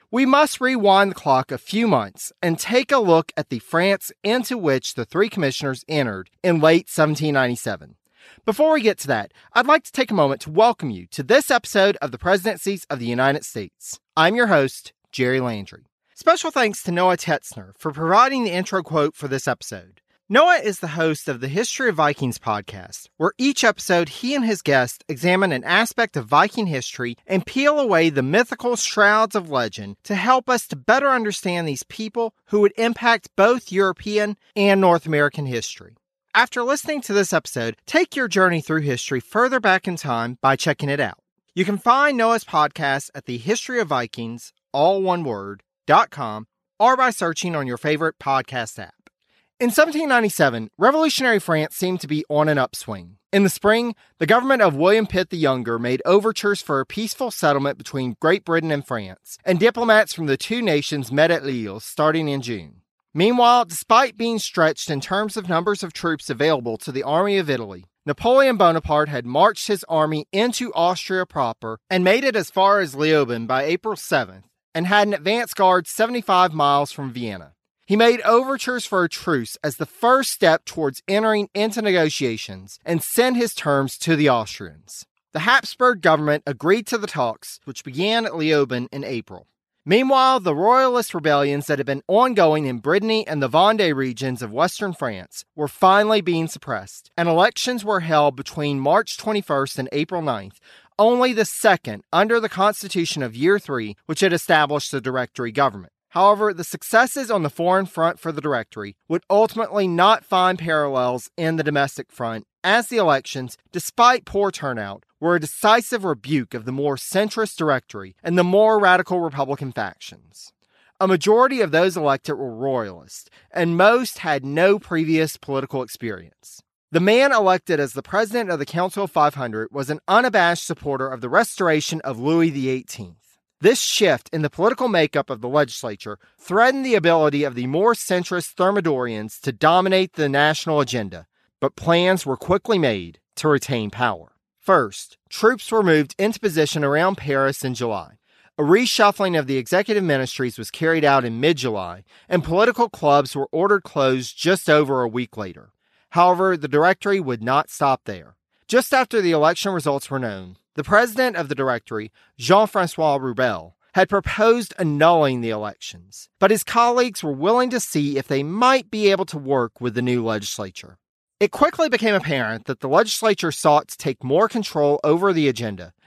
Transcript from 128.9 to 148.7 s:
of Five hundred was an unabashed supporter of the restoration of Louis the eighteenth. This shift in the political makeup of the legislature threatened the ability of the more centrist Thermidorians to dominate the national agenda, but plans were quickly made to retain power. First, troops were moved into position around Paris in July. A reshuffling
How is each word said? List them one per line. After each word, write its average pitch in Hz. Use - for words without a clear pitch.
of 175
Five 147
hundred 113
was 139
an 151
unabashed 190
supporter 135
of 131
the 123
restoration 160
of 117
Louis 165
the 135
eighteenth. 113
This 226
shift -
in 156
the 147
political 226
makeup 156
of 117
the 123
legislature 117
threatened 262
the 240
ability 156
of 131
the 123
more 185
centrist 180
Thermidorians 131
to 139
dominate 185
the 151
national 147
agenda, 101
but -
plans 175
were 131
quickly 196
made 101
to 156
retain 123
power. 104
First, 139
troops 226
were 220
moved 156
into 214
position 156
around 160
Paris 139
in 127
July. 110
A 151
reshuffling 202